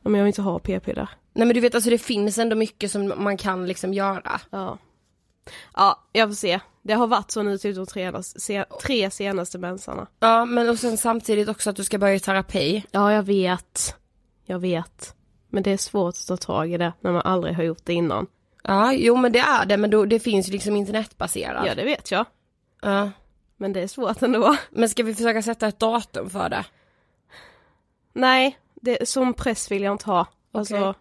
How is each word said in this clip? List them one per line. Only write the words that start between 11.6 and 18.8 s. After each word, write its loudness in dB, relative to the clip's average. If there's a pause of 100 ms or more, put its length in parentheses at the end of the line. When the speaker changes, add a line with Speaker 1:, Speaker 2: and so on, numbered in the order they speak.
Speaker 2:
att -6
du -6
ska -2
börja 4
i 0
terapi. 0
Speaker 1:
Ja, 4
jag 4
vet. -2 (500)
Jag -6
vet. -4 (340)
Men -2
det 2
är 2
svårt -2
att -10
ta -2
tag -4
i -4
det 0
när -2
man 0
aldrig 0
har -2
gjort -4
det -2
innan. 0 (360)
Speaker 2:
Ja, 2